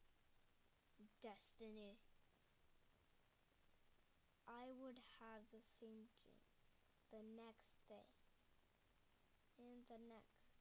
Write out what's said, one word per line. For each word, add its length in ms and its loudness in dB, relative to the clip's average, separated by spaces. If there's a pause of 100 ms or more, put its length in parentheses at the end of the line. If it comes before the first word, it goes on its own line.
(1200)
Destiny. 800 4 (2500)
I 240 6
would 280 8 (200)
have 320 4
the 100 0 (180)
same 280 4
dream 420 -8 (600)
the 120 6
next 520 2 (120)
day 200 0 (1500)
and 280 2
the 120 4
next. 480 0 (140)